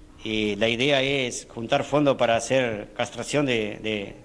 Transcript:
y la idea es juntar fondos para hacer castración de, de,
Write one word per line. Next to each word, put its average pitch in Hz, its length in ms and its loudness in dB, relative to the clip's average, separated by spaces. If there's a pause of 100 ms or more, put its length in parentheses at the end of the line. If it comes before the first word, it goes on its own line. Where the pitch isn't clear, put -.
(240)
y 107 320 -2
la 110 120 2
idea 131 360 2
es 135 440 -2
juntar 120 360 -2
fondos 143 340 2
para 117 200 4
hacer 117 600 0
castración 120 480 -2
de, 110 380 -2
de, 104 420 -6